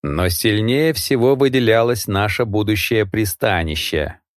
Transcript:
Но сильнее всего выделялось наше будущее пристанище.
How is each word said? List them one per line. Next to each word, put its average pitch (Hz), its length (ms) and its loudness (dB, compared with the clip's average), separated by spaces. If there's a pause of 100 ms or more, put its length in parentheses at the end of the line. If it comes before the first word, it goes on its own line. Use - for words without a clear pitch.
Но 78 280 -2
сильнее 117 640 0
всего 131 420 2
выделялось 120 720 2
наше 104 380 0
будущее 107 600 0
пристанище. 85 1120 -2 (200)